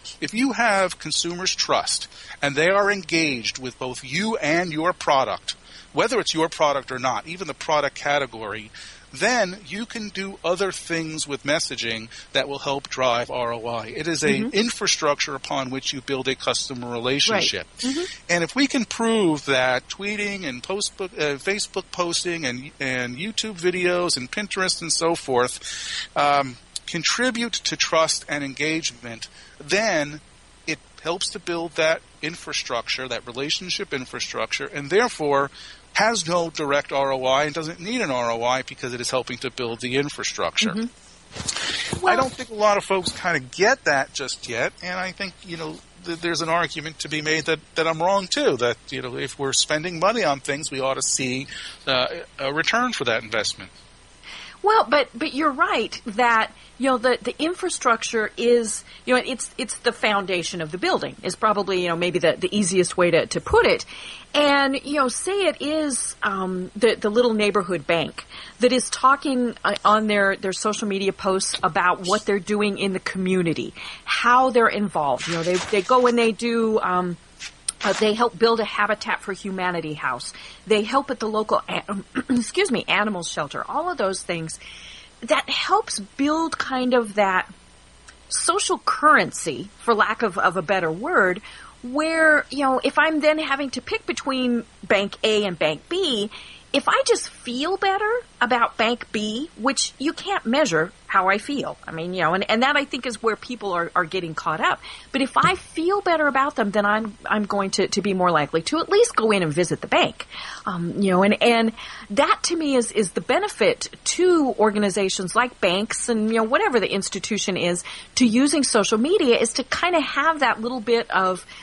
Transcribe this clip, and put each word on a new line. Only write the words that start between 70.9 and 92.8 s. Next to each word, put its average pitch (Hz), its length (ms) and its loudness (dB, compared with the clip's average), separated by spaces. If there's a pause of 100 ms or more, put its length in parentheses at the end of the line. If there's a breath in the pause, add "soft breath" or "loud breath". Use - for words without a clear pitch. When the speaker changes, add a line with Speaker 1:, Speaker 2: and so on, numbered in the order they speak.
Speaker 2:
posts 190 520 -2
about 180 420 2
what 208 200 2
they're 202 120 2
doing 208 400 0
in 196 160 0
the 190 60 -2
community, 185 720 0 (300 loud breath)
how 254 480 4
they're 226 160 6
involved. 160 600 0
You 165 80 -2
know, 165 80 -2
they, 180 120 2
they 190 260 0
go 247 240 6
and 240 120 6
they 226 160 4
do, 226 460 2
um, 180 380 0 (640)
uh, 202 100 4
they 214 200 2
help 233 240 0
build 226 220 4
a 214 60 0
Habitat 208 560 -2
for 202 120 -6
Humanity 180 600 -4
house. 131 400 -6 (340 loud breath)
They 214 160 4
help 262 260 0
at 247 100 -4
the 220 100 -2
local, 214 380 0
a-, - 300 -6 (160)
<clears throat> - 160 -4
excuse 269 400 2
me, 220 180 0
animal 190 360 0
shelter. 151 440 -6
All 302 220 -2
of 339 80 -6
those 190 240 -2
things. 165 380 -6 (640 loud breath)
That 269 280 0
helps - 500 0
build 302 600 0
kind 254 340 0
of 226 220 2
that 190 360 2 (800)
social - 480 2
currency, 196 920 2 (100)
for 233 160 2
lack 208 260 2
of, 196 160 0
of 180 200 2
a 185 40 -2
better 170 300 2
word, 202 500 2 (420 loud breath)
where, 311 680 4
you 277 160 -2
know, 262 180 2